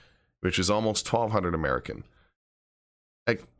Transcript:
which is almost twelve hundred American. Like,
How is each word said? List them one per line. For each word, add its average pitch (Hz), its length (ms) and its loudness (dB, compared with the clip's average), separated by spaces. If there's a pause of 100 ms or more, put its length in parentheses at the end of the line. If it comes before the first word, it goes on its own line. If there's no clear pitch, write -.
(400)
which 92 180 0
is 92 100 2
almost 107 380 2
twelve 113 240 0
hundred 92 240 0
American. 69 480 -2 (1300)
Like, 117 160 -2 (140)